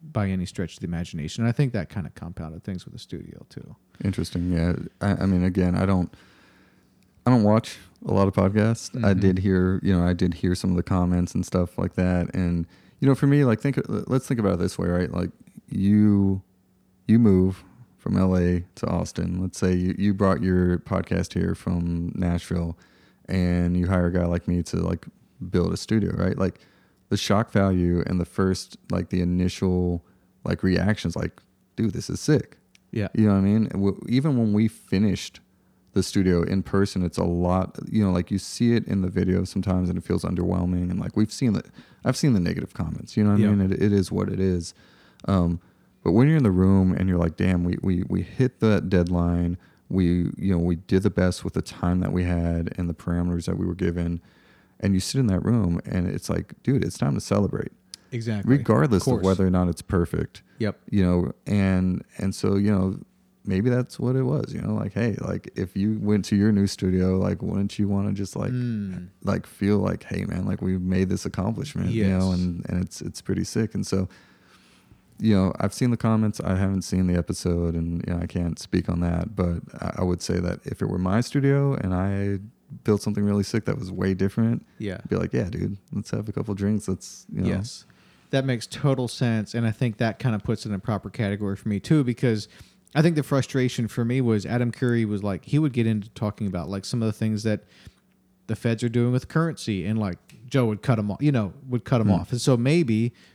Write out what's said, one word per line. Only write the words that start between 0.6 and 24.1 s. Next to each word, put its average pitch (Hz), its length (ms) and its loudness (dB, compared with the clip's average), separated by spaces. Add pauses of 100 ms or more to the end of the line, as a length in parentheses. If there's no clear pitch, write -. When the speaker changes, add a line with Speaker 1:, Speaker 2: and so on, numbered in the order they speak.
Speaker 1:
of - 60 -18
the 92 60 -8
imagination. 85 600 -4
I 117 60 2
think 131 200 -2
that 95 160 -6
kinda 90 260 -8
compounded 82 500 -12
things 95 200 -8
with - 80 -20
the - 80 -16
studio - 480 -16
too. - 280 -18 (280)
Speaker 2:
Interesting. 90 480 -2
Yeah. 85 220 2 (260)
I, 101 220 0
I 92 40 2
mean, 90 180 4
again, 90 300 2
I 95 120 0
don't, 92 260 0 (1120)
I 120 40 4
don't 123 120 6
watch 107 360 2 (260)
a - 80 -4
lot 98 160 4
of 98 60 0
podcasts. 104 680 2
I 101 100 4
Speaker 1:
Mm-hmm. 92 80 2
Speaker 2:
did 92 180 4
hear, 92 440 2
you 98 140 2
know, 87 100 4
I 90 60 2
did 87 220 0
hear 90 200 0
some 92 160 -2
of 87 60 2
the 87 60 2
comments 90 520 0
and 90 120 -2
stuff 90 320 -2
like 92 160 -4
that. 90 400 0
And, 87 320 0 (340)
you 135 80 2
know, 139 60 6
for 143 120 0
me, 143 180 4
like, 110 160 2
think, 143 180 -2 (100)
let's - 380 -2
think 117 140 -2
about 98 140 2
it 87 40 0
this 92 200 -2
way, 90 100 -2
right? 87 220 0
Like, 87 200 -4 (400)
you, 101 720 4 (680)
you 110 100 6
move 95 460 4 (320)
from 95 220 -2
L 92 180 4
A 90 280 2 (100)
to - 120 -6
Austin. 87 540 -2
Let's 92 180 -6
say 92 160 2
you, 90 220 0
you 101 160 2
brought 95 300 2
your 90 380 2
podcast 90 520 -2
here 90 220 -2
from 87 600 -4
Nashville 87 640 -2 (500)
and 87 500 0
you 90 100 2
hire 90 200 2
a 87 60 0